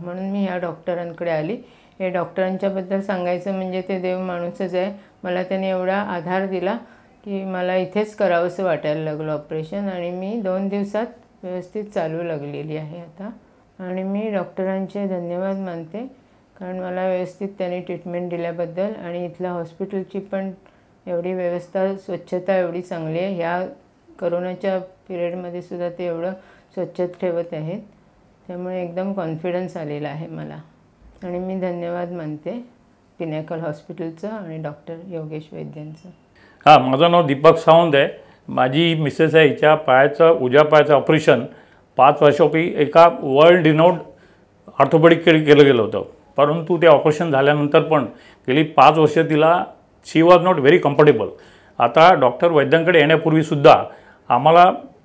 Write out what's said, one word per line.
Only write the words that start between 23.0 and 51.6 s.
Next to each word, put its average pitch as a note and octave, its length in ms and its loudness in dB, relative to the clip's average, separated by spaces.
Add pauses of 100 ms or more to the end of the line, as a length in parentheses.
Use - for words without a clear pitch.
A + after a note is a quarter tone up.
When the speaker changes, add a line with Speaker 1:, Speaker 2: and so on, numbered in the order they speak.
Speaker 1:
आहे. G3 160 -6
ह्या F3 300 -4 (540)
कोरोनाच्या F3+ 600 -6
पिरियडमध्ये F3+ 840 -10
सुद्धा F3 280 -10
ते F3 180 -10
एवढं E3+ 240 -6 (420)
स्वच्छ F3 280 -8 (200)
ठेवत E3+ 320 -6
आहेत, D#3+ 280 -10 (640)
त्यामुळे F#3 360 -10
एकदम F#3 300 -8
कॉन्फिडन्स F3+ 640 -8
आलेला D3 320 -10
आहे D#3 180 -12
मला D#3 300 -14 (680)
आणि F3+ 160 -10
मी F#3 160 -8
धन्यवाद F3 560 -8
मानते E3 540 -12 (540)
पिनॅकल D#3+ 400 -8
हॉस्पिटलचं E3 680 -12
आणि F#3 280 -12
डॉक्टर D#3 360 -12 (140)
योगेश D#3 440 -12
वैद्यांचं. D3+ 580 -16 (560)
Speaker 2:
हां, D3 160 10
माझं C3+ 300 2
नाव F3 140 4
दीपक D3+ 320 4
सावंत E3 380 4
आहे. C#3+ 120 2 (400)
माझी C#3 480 0
मिसेस D#3 400 0
आहे, D#3+ 120 6
हिच्या D3+ 280 4
पायाचं, D3 540 4 (120)
उजव्या B2+ 220 4
पायाचं D3+ 300 4
ऑपरेशन C#3+ 520 2 (520)
पाच C#3+ 240 4
वर्षापूर्वी D#3 560 2
एका E3 320 6 (120)
वर्ल्ड D#3+ 420 6
रिनाऊंड D#3+ 340 4 (840)
ऑर्थोपेडिककडे D#3+ 600 6
केलं D3 240 8
गेलं C3 180 6
होतं, G2 240 -4 (320)
परंतु D#3 440 0
ते E3+ 60 6
ऑपरेशन D#3 440 4
झाल्यानंतर D3 500 2
पण D3+ 240 0 (420)
गेली C#3+ 160 2
पाच D3+ 340 6
वर्ष D3+ 180 4
तिला D#3+ 500 2 (500)
she E3 140 6
was F3 120 8
not F3+ 160 0
very C#3+ 280 6
comfortable. C#3+ 420 4 (520)